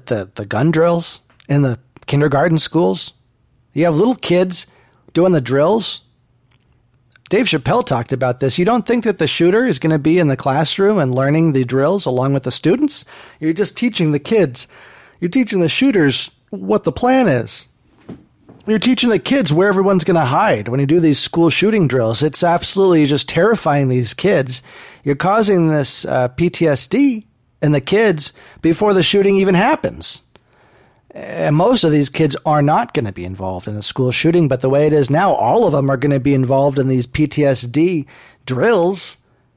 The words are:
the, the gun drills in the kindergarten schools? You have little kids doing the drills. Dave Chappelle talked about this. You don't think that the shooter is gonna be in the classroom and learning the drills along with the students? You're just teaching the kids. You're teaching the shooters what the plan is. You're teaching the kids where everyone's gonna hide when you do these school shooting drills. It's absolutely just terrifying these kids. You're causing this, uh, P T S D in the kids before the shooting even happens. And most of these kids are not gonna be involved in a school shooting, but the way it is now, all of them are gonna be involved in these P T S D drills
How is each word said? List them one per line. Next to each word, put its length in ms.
the, 300
the 100
gun 260
drills 500
in 120
the 160
kindergarten 520
schools? 560
You 100
have 120
little 200
kids 500
doing 200
the 80
drills. 640
Dave 200
Chappelle 380
talked 280
about 260
this. 180
You 60
don't 220
think 180
that 140
the 100
shooter 380
is 120
gonna 220
be 200
in 100
the 80
classroom 640
and 140
learning 380
the 140
drills 400
along 280
with 100
the 80
students? 520
You're 100
just 240
teaching 380
the 60
kids. 500
You're 100
teaching 300
the 80
shooters 640
what 360
the 80
plan 340
is. 400
You're 120
teaching 300
the 100
kids 320
where 160
everyone's 380
gonna 200
hide 440
when 100
you 60
do 160
these 180
school 300
shooting 380
drills. 360
It's 200
absolutely 640
just 220
terrifying 640
these 240
kids. 500
You're 120
causing 520
this, 380
uh, 240
P 200
T 180
S 200
D 400
in 100
the 100
kids 500
before 320
the 100
shooting 340
even 180
happens. 640
And 420
most 280
of 80
these 180
kids 260
are 180
not 300
gonna 180
be 120
involved 440
in 80
a 80
school 280
shooting, 360
but 140
the 80
way 180
it 60
is 160
now, 240
all 320
of 60
them 200
are 60
gonna 220
be 140
involved 460
in 80
these 180
P 220
T 180
S 160
D 460
drills 720